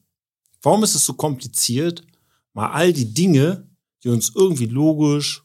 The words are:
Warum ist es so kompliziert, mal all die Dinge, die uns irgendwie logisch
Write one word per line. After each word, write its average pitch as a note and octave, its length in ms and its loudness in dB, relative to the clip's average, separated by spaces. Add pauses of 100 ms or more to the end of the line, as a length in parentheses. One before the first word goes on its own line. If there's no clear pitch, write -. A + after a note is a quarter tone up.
(640)
Warum G3 200 4
ist G3+ 120 0
es D3 100 0
so - 80 -4
kompliziert, C#3+ 920 -4 (480)
mal G#2 200 -6
all F3 200 2
die B2 220 -2
Dinge, E3 560 2 (340)
die A#2+ 60 -4
uns A#2 260 -2
irgendwie E3+ 300 2
logisch D3 800 0